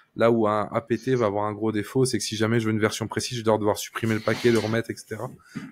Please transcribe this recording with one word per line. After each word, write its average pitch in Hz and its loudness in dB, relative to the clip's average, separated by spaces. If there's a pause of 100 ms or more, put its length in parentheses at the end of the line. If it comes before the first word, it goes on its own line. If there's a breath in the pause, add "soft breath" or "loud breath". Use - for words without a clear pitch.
(160 soft breath)
Là 113 6
où 110 4
un 107 0
A 113 0
P 117 -2
T 131 0
va 120 2
avoir 104 0
un 107 -2
gros 107 -2
défaut, 107 0
c'est 113 -2
que - -4
si - -6
jamais 110 2
je 113 0
veux 110 2
une 110 0
version 107 0
précise, 113 -6
je 113 -8
dois 110 4
devoir 104 0
supprimer - -2
le 104 -2
paquet, 117 2
le 113 6
remettre, 107 -2
et 98 -6
cetera. 110 -10 (420 loud breath)